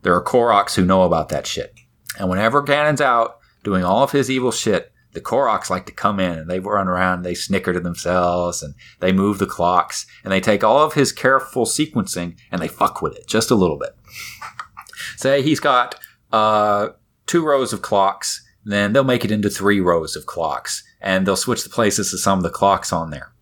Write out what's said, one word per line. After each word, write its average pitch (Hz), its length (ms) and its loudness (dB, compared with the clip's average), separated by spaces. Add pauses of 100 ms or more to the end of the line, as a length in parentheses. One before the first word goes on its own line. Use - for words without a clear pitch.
There 92 120 2
are 87 100 6
Koroks 117 500 4
who 95 100 4
know 92 180 4
about 82 280 2
that 69 160 -4
shit. - 280 -8 (440)
And 98 100 -4
whenever 113 340 0
Ganon's 147 380 0
out 120 380 2 (260)
doing 95 200 0
all 98 180 4
of 139 100 0
his 135 180 2
evil 127 200 0
shit, - 420 -2 (200)
the - 80 -12
Koroks 117 500 -2
like 92 160 -4
to - 60 -20
come 101 260 -2
in 90 200 -2
and 80 120 -10
they 92 80 -2
run 98 300 -2
around, 90 340 0
they 87 120 -6
snicker 95 380 -2
to 90 80 -2
themselves, 87 840 -2
and 73 120 -12 (260)
they 92 120 2
move 95 260 2
the 98 80 0
clocks, - 600 -2 (180)
and 98 80 -2
they 95 80 2
take 104 240 0
all 123 180 6
of 151 120 0
his 139 180 2
careful 131 540 0
sequencing 95 720 -4 (140)
and - 100 -4
they 78 80 -6
fuck - 340 -4
with 82 140 -4
it - 100 -20
just - 240 0
a 135 40 6
little 87 240 2
bit. - 160 -10 (1200)
Say 139 260 2
he's 143 180 2
got, 123 360 2 (360)
uh, 107 580 2 (360)
two 170 180 0
rows 135 280 2
of 101 100 -8
clocks, - 600 0 (220)
then 101 280 0
they'll 139 120 4
make 127 200 0
it 104 60 0
into 104 200 0
three 98 300 0
rows 85 360 0
of 78 100 -12
clocks, - 560 -6 (180)
and 95 260 0
they'll 98 100 2
switch - 280 -4
the - 60 -18
places 104 420 -2
of 92 80 -6
some 98 180 2
of 90 40 -2
the 82 80 -2
clocks - 420 0
on 82 180 -4
there. 71 320 -14